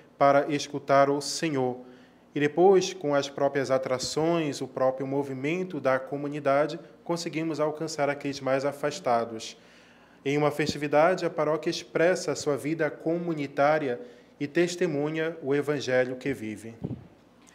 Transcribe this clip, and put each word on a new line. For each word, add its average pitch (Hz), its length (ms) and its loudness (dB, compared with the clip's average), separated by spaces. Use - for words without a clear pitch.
para 143 340 6
escutar 139 560 2
o 143 120 0
Senhor. 131 580 -2
E 147 60 -2
depois, 180 520 6
com 143 220 -2
as 139 160 0
próprias 139 400 0
atrações, 139 920 0
o 135 60 -6
próprio 131 400 0
movimento 139 720 -4
da 131 200 2
comunidade, 143 800 0
conseguimos 160 560 -4
alcançar 151 500 -2
aqueles 139 300 -4
mais 135 240 0
afastados. 120 920 -2
Em 143 120 0
uma 147 120 4
festividade, 151 760 2
a - 20 0
paróquia 156 400 -2
expressa 170 640 0
a - 20 -2
sua 143 220 -2
vida 147 340 -2
comunitária 147 1080 0
e 143 80 -4
testemunha 160 960 -2
o 135 120 0
evangelho 131 640 0
que 139 160 -4
vive. 110 420 -10